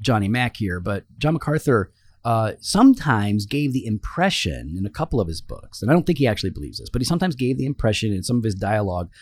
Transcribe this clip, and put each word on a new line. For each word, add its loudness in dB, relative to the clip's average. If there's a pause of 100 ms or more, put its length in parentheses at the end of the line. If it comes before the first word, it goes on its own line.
Johnny 2
Mac 0
here, -4
but -4 (120)
John 0
MacArthur, 2 (320)
uh, 0
sometimes 4
gave -2
the -2
impression -2
in -4
a -4
couple -2
of 2
his -8
books, -14
and 0
I 6
don't 4
think 0
he 4
actually 0
believes -10
this, -14
but 0
he 2
sometimes 0
gave -2
the -4
impression 0
in -2
some 0
of 0
his 0
dialogue -2 (120)